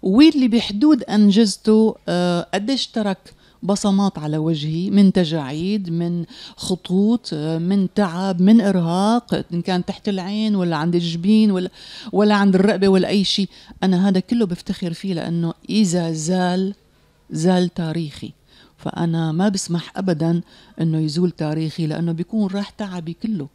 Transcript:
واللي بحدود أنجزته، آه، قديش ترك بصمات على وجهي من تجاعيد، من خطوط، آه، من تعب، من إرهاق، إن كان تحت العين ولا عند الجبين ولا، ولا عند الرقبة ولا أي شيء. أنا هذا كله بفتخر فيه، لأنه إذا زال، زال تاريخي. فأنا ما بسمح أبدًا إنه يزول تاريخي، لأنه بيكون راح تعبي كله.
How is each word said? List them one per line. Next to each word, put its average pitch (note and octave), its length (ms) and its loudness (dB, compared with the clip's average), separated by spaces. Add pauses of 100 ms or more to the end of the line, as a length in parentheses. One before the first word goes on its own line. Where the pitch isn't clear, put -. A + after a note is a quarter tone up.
واللي C4 460 6
بحدود A3+ 560 2
أنجزته، G#3+ 920 4 (140)
آه، F3 440 0
قديش A3 340 -4
ترك G3+ 460 -6 (300)
بصمات G3 560 0
على D3+ 180 -4
وجهي D#3+ 520 -2
من G3 240 6
تجاعيد، E3+ 760 -2
من E3+ 360 -4 (300)
خطوط، G3+ 800 -2
آه، D#3 240 -4
من F#3 380 0
تعب، F#3 460 -2
من A3 200 8
إرهاق، F#3+ 920 0
إن E3+ 80 -4
كان F3+ 240 -2
تحت - 240 -8
العين G3+ 460 -2
ولا F3 200 0
عند E3+ 200 -2
الجبين F3 560 2
ولا، F#3 180 -2 (420)
ولا G#3 240 4
عند G3 200 4
الرقبة F#3+ 320 4
ولا F#3+ 200 4
أي G3 160 0
شيء. F#3+ 260 -2 (340)
أنا F#3 260 2
هذا F#3 100 2
كله A#3 260 0
بفتخر F3+ 480 -6
فيه، F#3+ 200 -8
لأنه E3+ 400 -4 (160)
إذا F3 420 2
زال، F3+ 640 -2 (580)
زال F3+ 420 0
تاريخي. D#3+ 580 -6 (460)
فأنا E3 540 -4
ما F3+ 180 0
بسمح F3 480 -6
أبدًا E3+ 440 0 (400)
إنه D#3+ 180 0
يزول D#3 320 0
تاريخي، D#3+ 560 -4
لأنه E3+ 240 -4
بيكون F#3+ 360 -4
راح G3+ 220 -6
تعبي F3+ 540 -10
كله. G3 300 -6